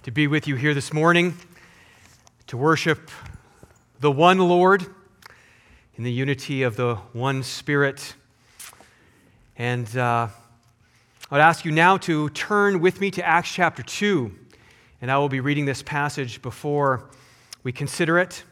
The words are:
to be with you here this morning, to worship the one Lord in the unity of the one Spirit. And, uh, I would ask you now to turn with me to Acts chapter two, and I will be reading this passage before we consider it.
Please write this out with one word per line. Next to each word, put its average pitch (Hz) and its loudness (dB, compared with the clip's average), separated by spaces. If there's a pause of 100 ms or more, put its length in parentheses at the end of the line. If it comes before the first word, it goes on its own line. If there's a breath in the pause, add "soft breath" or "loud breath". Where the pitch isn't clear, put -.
to - -12
be 147 0
with 147 -2
you 143 -2
here 147 0
this 135 -4
morning, 170 2 (1080 soft breath)
to 120 -10
worship 156 0 (880 loud breath)
the 147 2
one 175 6
Lord 180 4 (1080 soft breath)
in 117 -10
the 123 -4
unity 135 -4
of 117 0
the 120 0 (180)
one 131 -4
Spirit. 143 -2 (1400 loud breath)
And, 120 -6
uh, 120 0
I - -18
would 143 4
ask 165 4
you 160 -2
now 175 6
to 151 -2
turn 202 0
with 180 2
me 196 -2
to 175 -8
Acts 170 2
chapter 165 -2
two, 180 -2 (680 soft breath)
and 123 -4
I 139 2
will 143 0
be 135 -2
reading 143 0
this 135 -4
passage 143 -6
before 139 -2 (500 loud breath)
we 127 -6
consider 156 -2
it. 180 -2